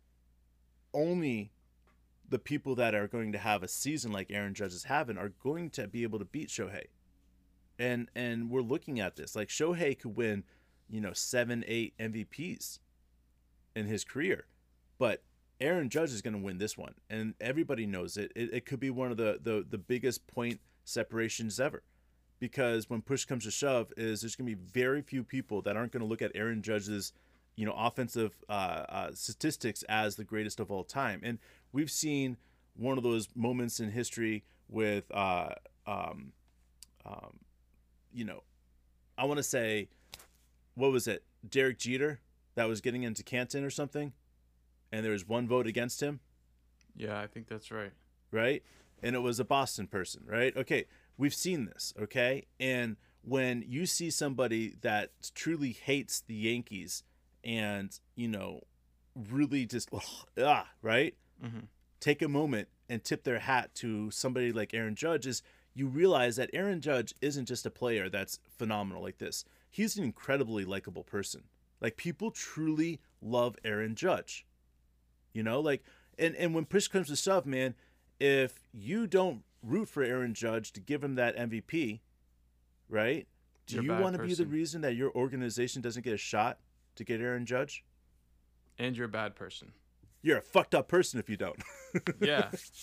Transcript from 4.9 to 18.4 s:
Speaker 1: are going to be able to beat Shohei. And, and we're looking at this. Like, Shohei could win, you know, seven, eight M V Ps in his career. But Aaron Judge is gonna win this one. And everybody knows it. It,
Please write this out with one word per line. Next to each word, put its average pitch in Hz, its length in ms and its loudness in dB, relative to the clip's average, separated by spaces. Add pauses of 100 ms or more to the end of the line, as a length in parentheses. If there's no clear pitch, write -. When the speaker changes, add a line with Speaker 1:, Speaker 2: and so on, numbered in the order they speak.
Speaker 1:
are 98 140 -4 (100)
going 160 280 -4
to 110 160 -6
be 113 160 -4
able 110 160 -2
to 101 60 -6
beat 151 240 -8
Shohei. 95 380 -6 (920)
And, 120 360 0
and 117 340 -2
we're 127 140 2
looking 127 380 -2
at 92 160 -2
this. - 200 -8
Like, 107 120 -2
Shohei 160 500 2
could 107 180 -8
win, 107 280 2 (440)
you 110 120 -6
know, 95 120 -4
seven, 120 540 0
eight 117 320 -2
M 110 140 -4
V 107 120 -4
Ps - 560 -10 (920)
in 107 120 -2
his 104 160 -2
career. - 440 -2 (520)
But 110 240 2 (380)
Aaron 151 300 2
Judge 156 200 2
is 107 120 -6
gonna 107 160 -4
win 95 200 -4
this 104 200 -2
one. - 160 -12 (160)
And 110 280 -4
everybody 127 480 0
knows 92 300 -4
it. 104 180 -4
It, 117 200 -4